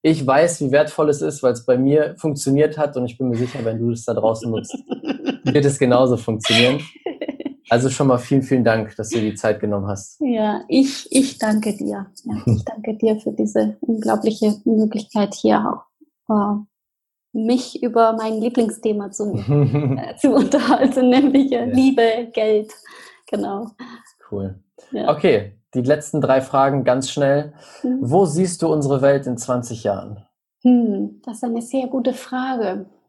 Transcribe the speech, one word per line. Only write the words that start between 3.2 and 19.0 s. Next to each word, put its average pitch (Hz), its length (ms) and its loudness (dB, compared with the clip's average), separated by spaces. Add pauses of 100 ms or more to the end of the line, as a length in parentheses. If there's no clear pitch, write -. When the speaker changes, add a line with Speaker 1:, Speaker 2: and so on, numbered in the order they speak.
Speaker 1:
mir 120 80 0
sicher, 123 300 -4
wenn 113 140 -2
du 117 120 0
es 117 140 -6
da 117 80 -4
draußen 110 360 0
nutzt, 113 240 -6
Speaker 2:
<laughs> - 680 -8
Speaker 1:
wird 143 220 2
es 139 120 0
genauso 123 380 4
funktionieren. 113 680 0
Speaker 2:
<laughs> - 60 -16 (840)
Speaker 1:
Also 123 200 2
schon 139 160 0
mal 127 100 4
vielen, 135 240 0
vielen 131 220 0
Dank, 110 320 0
dass 107 140 -8
du 117 100 -2
dir 107 100 0
die 107 60 -6
Zeit 107 240 0
genommen 101 260 -2
hast. 98 360 -10
Speaker 2:
Ja, 220 480 -2
ich, - 420 0
ich 262 260 0
danke 214 400 -2
dir. 202 300 -6 (160)
Ja, 220 180 -8
Speaker 1:
<laughs> - 60 -18
Speaker 2:
ich - 180 2
danke 214 300 -8
dir 214 240 0
für 214 120 -6
diese 214 500 -2
unglaubliche 214 760 0 (100)
Möglichkeit, 214 680 0
hier 214 500 0 (420)
auch, 220 60 -2
äh, 208 240 0 (720)
mich 233 520 -2
über 226 300 2
mein 220 280 -4
Lieblingsthema 214 680 -2